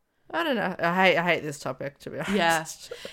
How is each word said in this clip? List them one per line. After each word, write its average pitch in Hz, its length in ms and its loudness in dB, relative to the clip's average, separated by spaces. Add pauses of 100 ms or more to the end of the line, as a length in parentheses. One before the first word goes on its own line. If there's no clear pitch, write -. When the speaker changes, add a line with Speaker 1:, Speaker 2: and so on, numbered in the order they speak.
(320)
Speaker 1:
I 339 120 -2
don't 294 100 2
know. 190 240 -2
I 170 160 0
hate, 185 240 6
I 170 60 2
hate 175 180 2
this 147 160 -8
topic, 139 420 -8
to - 100 -14
be 123 100 -10
honest. 170 140 -4
Speaker 2:
Yeah. 165 300 2 (480)